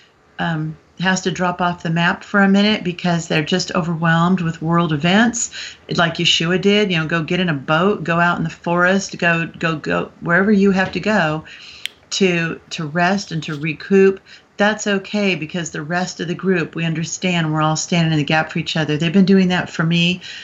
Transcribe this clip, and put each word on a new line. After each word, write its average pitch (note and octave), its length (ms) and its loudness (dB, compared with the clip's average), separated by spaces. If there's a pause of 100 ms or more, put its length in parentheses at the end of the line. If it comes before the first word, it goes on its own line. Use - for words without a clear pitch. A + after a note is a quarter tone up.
(380)
um, D#3 380 -4 (240)
has F#3 200 2
to F#3+ 100 -2
drop F3 300 -2
off F3 240 -2
the E3+ 60 -2
map E3+ 340 0
for G3+ 180 2
a G3 60 6
minute G3+ 340 2
because E3+ 460 -2
they're D#3 160 0
just F3+ 320 -2
overwhelmed E3+ 640 2
with E3 200 -4
world E3+ 320 0
events, F#3+ 580 2 (460)
like E3 180 2
Yeshua F3 460 0
did, G3+ 300 2
you E3+ 80 0
know, D#3+ 80 -2
go E3 160 0
get F3 160 -2
in F3+ 100 0
a D#3 60 0
boat, D#3+ 480 0
go E3 160 0
out F3 180 2
in - 60 -4
the E3 80 -2
forest, F3+ 680 0
go, E3 300 0 (140)
go, D#3+ 160 -2
go F3 340 -4 (120)
wherever F3+ 280 2
you G3 220 4
have F#3 200 0
to F3 80 -6
go E3 440 0 (680)
to, E3+ 500 0 (100)
to E3 140 -8
rest F3 460 0
and D#3+ 140 -4
to D#3+ 100 -6
recoup. F#3+ 680 2 (360)
That's G#3 320 0
okay, G3 480 -2
because D#3 340 -6
the D#3+ 120 -8
rest F3 360 -4
of F3+ 80 -6
the F3 80 -4
group, F3 400 0
we E3 100 -4
understand E3 680 -2
we're D#3 100 0
all D#3 140 2
standing E3 360 0
in D#3 60 2
the C#3+ 60 0
gap D#3 260 0
for - 80 -6
each - 180 -6
other. D3+ 200 0
They've E3 160 -2
been F#3+ 120 6
doing F#3+ 240 4
that F3+ 220 -2
for F3 140 -2
me, E3+ 360 2 (240)